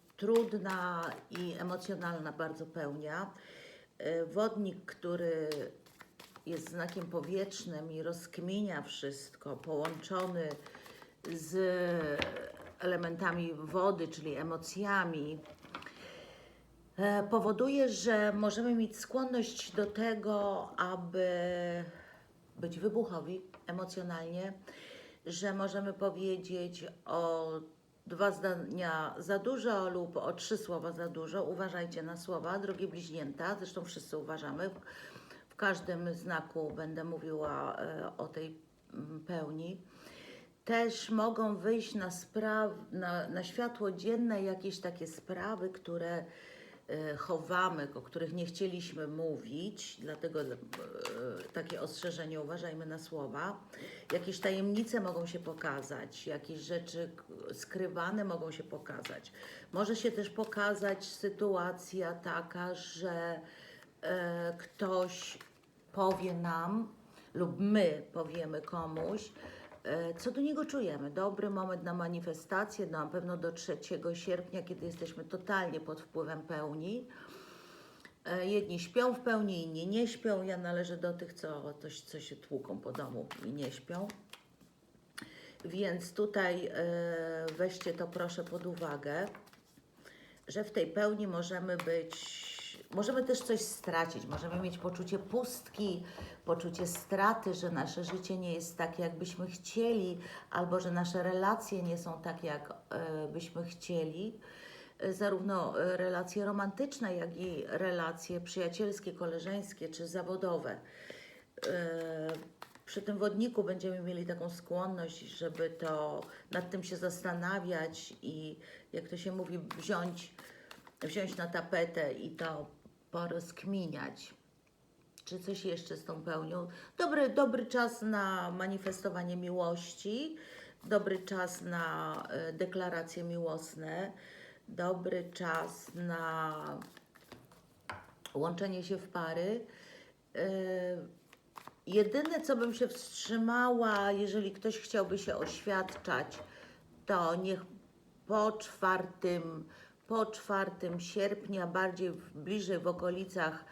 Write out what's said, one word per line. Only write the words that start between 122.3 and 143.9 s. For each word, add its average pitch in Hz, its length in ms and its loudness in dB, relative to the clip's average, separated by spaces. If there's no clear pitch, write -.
to 156 360 -4
porozkminiać. 170 1200 -2
Czy 185 160 -8
coś 190 240 -4
jeszcze 170 320 -2
z 160 80 -10
tą 160 180 -6
pełnią? 165 460 -2
Dobry, 302 300 6
dobry 240 380 6
czas 240 360 2
na 190 480 2
manifestowanie 185 840 -2
miłości, 180 1000 0
dobry 202 340 4
czas 180 420 -2
na, 160 680 0
e, 165 220 -2
deklaracje 175 720 0
miłosne, 165 880 -2
dobry 175 640 0
czas 165 600 -2
na 160 680 0
łączenie 175 500 0
się 190 120 0
w - 120 -6
pary. 175 580 0
E, - 80 0
jedyne, 233 540 6
co 269 160 4
bym 233 180 2
się 247 140 4
wstrzymała, 226 1200 4